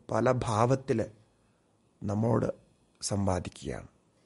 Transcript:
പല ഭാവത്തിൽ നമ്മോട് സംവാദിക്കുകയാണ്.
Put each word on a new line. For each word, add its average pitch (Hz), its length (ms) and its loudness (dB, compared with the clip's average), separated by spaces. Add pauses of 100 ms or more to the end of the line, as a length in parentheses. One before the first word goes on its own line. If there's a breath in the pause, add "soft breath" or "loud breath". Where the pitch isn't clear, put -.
(120)
പല 117 200 2
ഭാവത്തിൽ 117 800 0 (920)
നമ്മോട് 110 500 0 (480)
സംവാദിക്കുകയാണ്. 85 840 -4 (380)